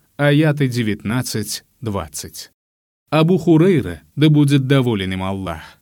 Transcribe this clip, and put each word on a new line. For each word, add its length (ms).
аяты 500
девятнадцать, 960
двадцать. 680
Абу 280
Хурейра, 640
да 140
будет 360
доволен 480
им 100
Аллах, 580